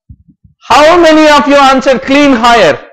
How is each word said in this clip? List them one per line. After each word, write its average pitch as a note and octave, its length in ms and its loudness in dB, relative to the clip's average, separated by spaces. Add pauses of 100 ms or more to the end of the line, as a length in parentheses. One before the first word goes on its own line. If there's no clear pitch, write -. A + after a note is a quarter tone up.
(680)
How D4+ 340 2
many D#4 280 2
of C#4+ 180 0
you C#4 80 0
answered C4+ 480 0
clean C#4+ 300 0
higher? A3 440 0 (160)